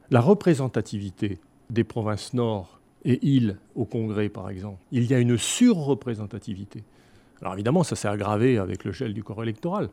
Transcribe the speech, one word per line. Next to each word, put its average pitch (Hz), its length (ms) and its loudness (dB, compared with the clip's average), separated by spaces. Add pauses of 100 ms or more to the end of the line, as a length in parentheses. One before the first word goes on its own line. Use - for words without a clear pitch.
la 127 100 6
représentativité 117 1200 0 (300)
des 113 140 0
provinces 107 500 -6
nord 113 460 -4 (260)
et - 200 0
îles 123 320 2 (180)
au 120 100 -2
Congrès, 104 440 -2
par 101 200 -12
exemple, 98 300 -12 (120)
il 120 140 2
y 120 80 2
a 127 60 4
une 120 180 4
surreprésentativité. 113 1500 0 (580)
Alors 92 120 -6
évidemment, 113 300 2
ça 113 120 -2
s'est 107 120 -4
aggravé 107 500 2
avec 95 260 -4
le 107 80 -6
gel 113 220 -6
du 107 100 -8
corps 110 200 -10
électoral, 151 500 -4